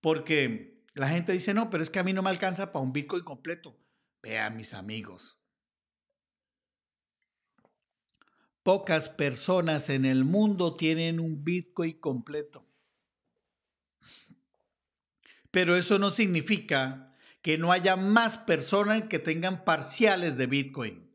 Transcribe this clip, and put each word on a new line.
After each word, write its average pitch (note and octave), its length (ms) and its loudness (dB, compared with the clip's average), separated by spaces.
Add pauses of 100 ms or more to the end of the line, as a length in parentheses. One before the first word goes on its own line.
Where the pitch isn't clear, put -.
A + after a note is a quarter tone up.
Porque D3+ 720 0 (220)
la C#3 140 -2
gente E3+ 240 0
dice, F#3 220 0
"No, A3+ 160 0
pero D#3+ 120 -2
es D#3+ 80 -6
que - 80 -4
a F#3 60 0
mí F#3+ 80 0
no F#3+ 100 -2
me F#3+ 80 0
alcanza F#3+ 420 -4
pa' D3 80 -4
un C3 120 -4
Bitcoin D3 320 -4
completo". D#3+ 540 -12 (440)
Vea, A2 280 -4
mis A2 240 -12
amigos. G2 640 -14 (3250)
Pocas F#3 460 2
personas D#3 800 0
en C3+ 160 0
el C3 200 4
mundo F3+ 520 2
tienen E3 420 0
un D#3+ 240 -4
Bitcoin E3+ 560 -4
completo. D3 680 -8 (2750)
Pero F3 240 2
eso F3+ 240 2
no G3 120 2
significa D#3+ 1040 0 (280)
que D#3 160 2
no E3+ 140 4
haya F#3 240 4
más A3 420 2
personas G3+ 680 0
que A3+ 100 -2
tengan E3 460 -4
parciales E3+ 720 2
de C3 100 0
Bitcoin. C3 680 -4